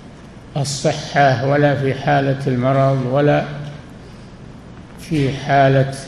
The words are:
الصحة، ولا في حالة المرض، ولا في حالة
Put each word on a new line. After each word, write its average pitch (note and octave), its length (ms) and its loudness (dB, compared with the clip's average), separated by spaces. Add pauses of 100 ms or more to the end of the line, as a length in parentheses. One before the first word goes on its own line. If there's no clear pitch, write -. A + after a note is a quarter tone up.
(560)
الصحة، C#3 920 0
ولا C#3+ 260 4
في C3+ 200 0
حالة C#3 520 0
المرض، C3+ 640 2
ولا D3 340 2 (1600)
في C#3 320 -2
حالة C3+ 640 2 (140)